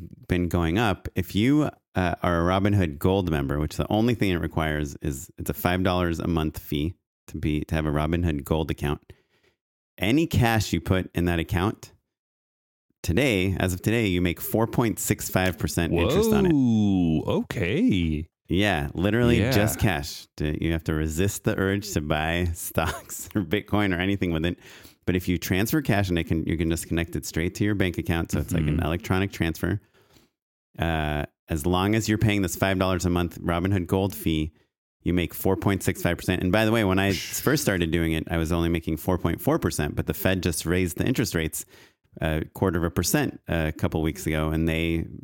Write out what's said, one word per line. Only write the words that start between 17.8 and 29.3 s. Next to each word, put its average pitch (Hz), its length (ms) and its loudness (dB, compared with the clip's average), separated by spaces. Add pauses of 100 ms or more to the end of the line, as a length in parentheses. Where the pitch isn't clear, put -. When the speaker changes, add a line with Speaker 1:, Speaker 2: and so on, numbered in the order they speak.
Speaker 1:
Yeah, 87 440 2
literally 117 460 2
Speaker 2:
Yeah. 110 120 2
Speaker 1:
just 107 280 2
cash. - 480 -2 (100)
To, 78 260 -2
you 80 80 0
have 82 140 -2
to 80 80 0
resist 78 500 0
the 113 140 0
urge 98 360 0
to 85 80 0
buy 80 440 0
<laughs> 85 80 -2
stocks - 840 -4
or 107 60 2
Bitcoin 98 540 0
or 85 40 0
anything 95 320 0
with 80 140 0
it. 85 120 -2 (480)
But 90 100 2
if 90 120 -2
you 90 100 2
transfer 107 440 0
cash 101 280 0
and 85 100 2
it 85 60 -2
can, 80 200 -2
you 87 120 0
can 82 120 0
just 82 180 -2
connect 85 280 -2
it 127 100 -6
straight 87 300 -4
to - 80 -2
your 104 120 0
bank 95 220 0
account. 85 340 -2
So - 80 0
it's 73 140 -4
like 80 100 0
an 76 140 0
Speaker 2:
Mm-hmm. - 80 0
Speaker 1:
electronic 92 460 -2